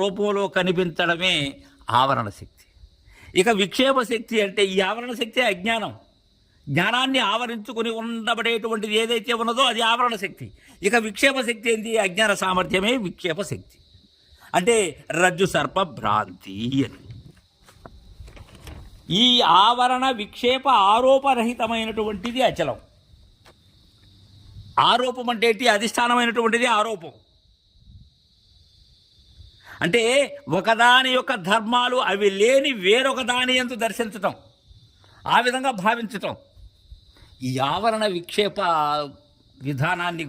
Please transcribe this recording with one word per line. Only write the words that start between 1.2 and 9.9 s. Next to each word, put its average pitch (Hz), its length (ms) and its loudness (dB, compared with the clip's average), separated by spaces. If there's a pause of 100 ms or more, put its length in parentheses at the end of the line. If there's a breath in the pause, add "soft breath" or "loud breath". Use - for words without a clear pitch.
ఆవరణ 127 280 2 (120)
శక్తి. - 260 -20 (720 soft breath)
ఇక 185 80 2 (120)
విక్షేప 262 360 2 (160)
శక్తి 220 240 -4 (100)
అంటే 196 160 -2 (120)
ఈ - 20 -2 (120)
ఆవరణ 240 320 -8
శక్తి 240 200 -2 (120)
అజ్ఞానం, 185 400 -4 (720)
జ్ఞానాన్ని 240 540 0 (120)
ఆవరించుకొని 226 580 -4 (100)
ఉండబడేటువంటిది 226 960 -4 (100)
ఏదైతే 233 280 -2 (100)
ఉన్నదో 233 280 0
అది 226 100 -4 (120)